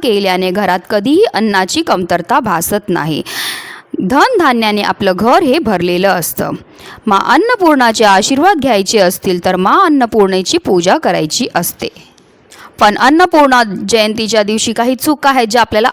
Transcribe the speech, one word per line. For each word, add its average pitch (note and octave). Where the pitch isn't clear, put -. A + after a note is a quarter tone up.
केल्याने F#3+
घरात F#3+
कधीही C4+
अन्नाची G3+
कमतरता F#3
भासत G3+
नाही. D#3
धनधान्याने B3
आपलं F#3+
घर A#3
हे C#4+
भरलेलं F3+
असतं. E3+
मा G3
अन्नपूर्णाचे D4
आशीर्वाद C4+
घ्यायचे A3
असतील F3+
तर F#3
मा F#3+
अन्नपूर्णेची G#3+
पूजा F3+
करायची F3
असते. -
पण G#3
अन्नपूर्णा D4
जयंतीच्या G#3+
दिवशी A3
काही A#3
चुका C#4+
आहेत B3
ज्या A#3
आपल्याला A3